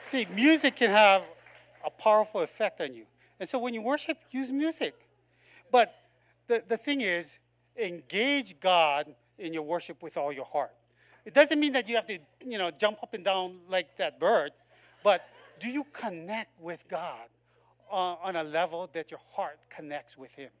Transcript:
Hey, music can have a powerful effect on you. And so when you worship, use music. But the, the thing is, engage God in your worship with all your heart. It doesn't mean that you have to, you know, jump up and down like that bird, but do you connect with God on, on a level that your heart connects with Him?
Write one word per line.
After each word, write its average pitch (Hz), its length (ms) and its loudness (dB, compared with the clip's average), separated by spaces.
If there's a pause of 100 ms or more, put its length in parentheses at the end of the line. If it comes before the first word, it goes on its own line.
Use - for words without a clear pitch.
(160)
Hey, 233 180 0
music 285 440 6
can 220 140 4
have 196 340 8 (600)
a 151 40 -6
powerful 214 500 2
effect 180 400 -4
on 143 140 -6
you. 113 120 -18 (320)
And - 120 -6
so 262 100 -2
when 240 140 -6
you 220 100 -8
worship, 285 340 -4 (140)
use 262 180 -6
music. 285 460 -4 (800)
But 247 200 4 (540)
the, 233 180 0
the 226 120 -4
thing 285 240 -2
is, 175 400 -4 (340)
engage 208 880 -4
God 156 520 2 (240)
in 165 160 -10
your 160 100 -6
worship 165 380 -8
with 160 140 -10
all 147 160 -4
your 131 140 -10
heart. - 260 -4 (540)
It 214 80 -16
doesn't 302 260 6
mean 294 140 0
that 233 160 -2
you 233 60 -2
have 220 100 0
to, 202 120 -8 (300)
you 233 100 -8
know, 180 140 -2
jump 214 320 -2
up - 100 -16
and 185 120 -8
down 185 420 -2
like 185 300 -4
that 160 200 -6
bird, 165 340 2 (520)
but 185 240 2 (320)
do 202 80 -10
you 269 240 -6
connect 196 720 2
with 165 280 -10
God 156 380 -6 (640)
on, 180 320 0
on 190 140 -4
a 160 80 -2
level 165 480 -4
that 160 180 -10
your 160 80 -16 (160)
heart 160 240 -8 (100)
connects 147 480 -14
with 131 180 -20
Him? 135 240 -16